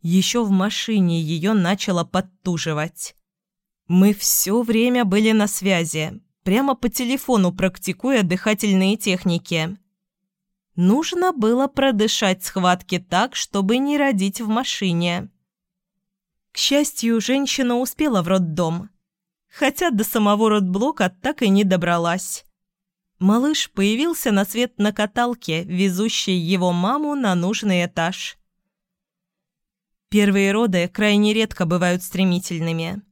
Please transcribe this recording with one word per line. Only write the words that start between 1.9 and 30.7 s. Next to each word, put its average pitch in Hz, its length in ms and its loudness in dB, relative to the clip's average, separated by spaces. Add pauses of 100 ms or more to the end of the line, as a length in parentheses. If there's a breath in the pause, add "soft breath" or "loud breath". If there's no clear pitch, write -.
подтуживать. 165 1120 -6 (720)
Мы 185 260 6
все 202 500 0
время 233 420 2
были 214 260 2
на 208 160 2
связи, 170 760 -2 (220)
прямо 254 320 2
по 254 140 -2
телефону 240 640 0
практикуя 190 680 -2
дыхательные 196 760 0
техники. 175 800 -2 (1000)
Нужно 320 580 2
было 247 340 0
продышать 214 760 0
схватки 180 540 -2
так, 196 380 -2
чтобы 202 420 -2
не 285 200 0
родить 233 440 0
в 220 60 -6
машине. 180 840 -2 (1200)
К - 60 -14
счастью, 233 640 0
женщина 254 540 0
успела 254 460 0
в 165 60 -4
роддом, 175 640 -2 (600)
хотя 359 400 -2
до 220 140 0
самого 214 460 2
родблока 202 600 0
так 277 340 -4
и 208 60 2
не 196 140 4
добралась. 175 800 -2 (760)
Малыш 240 500 2
появился 226 640 0
на 196 140 2
свет 240 340 -4
на 208 120 2
каталке, 208 720 -2
везущей 185 720 0
его 180 340 0
маму 254 420 0
на 226 220 0
нужный 180 500 0
этаж. - 520 -6 (1700)
Первые 196 420 2
роды 196 360 0